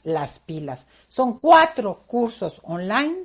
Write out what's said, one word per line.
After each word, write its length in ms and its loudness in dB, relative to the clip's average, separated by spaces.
las 340 -4
pilas. 480 -12
Son 300 -2
cuatro 680 4
cursos 580 -4
online 600 -4